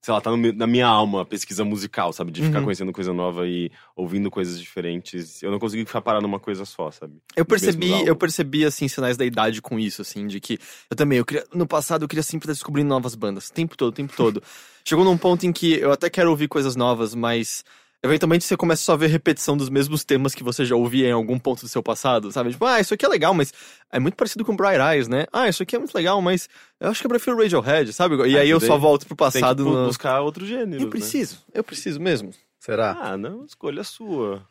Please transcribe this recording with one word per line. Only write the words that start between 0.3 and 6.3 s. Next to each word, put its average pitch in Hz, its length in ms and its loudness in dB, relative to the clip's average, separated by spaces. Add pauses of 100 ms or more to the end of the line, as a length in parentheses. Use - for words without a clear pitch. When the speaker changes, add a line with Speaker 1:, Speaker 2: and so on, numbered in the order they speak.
Speaker 1:
meu, 117 180 2
na 113 140 -2
minha 123 200 4
alma 107 340 4
a 87 40 -4
pesquisa 101 380 -6
musical, 101 480 -4
sabe? 87 220 -8
De 156 100 -4
ficar 156 160 0
Speaker 2:
Uhum. - 60 -2
Speaker 1:
conhecendo 92 260 -4
coisa 90 220 -4
nova 90 340 -2
e 87 240 -4 (240)
ouvindo 92 340 -4
coisas 87 300 -6
diferentes. 85 840 -10
Eu 92 80 -6
não 101 80 -2
consigo 110 300 -6
ficar 110 140 -6
parado 107 220 0
numa 101 180 -4